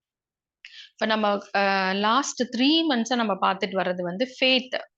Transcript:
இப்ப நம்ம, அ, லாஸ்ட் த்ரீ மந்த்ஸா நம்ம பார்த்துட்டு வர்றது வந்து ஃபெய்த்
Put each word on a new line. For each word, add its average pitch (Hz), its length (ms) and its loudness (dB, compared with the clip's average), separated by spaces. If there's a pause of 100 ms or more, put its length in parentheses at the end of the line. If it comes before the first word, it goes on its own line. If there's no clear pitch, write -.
(920)
இப்ப - 140 -4
நம்ம, 214 340 0 (180)
அ, 190 360 2
லாஸ்ட் 233 640 0
த்ரீ 311 320 4
மந்த்ஸா 247 260 0
நம்ம 220 180 0
பார்த்துட்டு 190 480 -2
வர்றது 180 200 -2
வந்து 190 380 -4
ஃபெய்த் 262 400 0 (180)